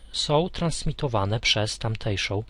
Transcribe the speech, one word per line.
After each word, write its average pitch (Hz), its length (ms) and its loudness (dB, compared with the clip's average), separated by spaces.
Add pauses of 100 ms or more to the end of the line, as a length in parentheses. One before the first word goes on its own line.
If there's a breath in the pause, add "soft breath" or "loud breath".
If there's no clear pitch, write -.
(120)
są 156 360 2
transmitowane 120 920 0
przez - 380 2
tamtejszą 107 720 -2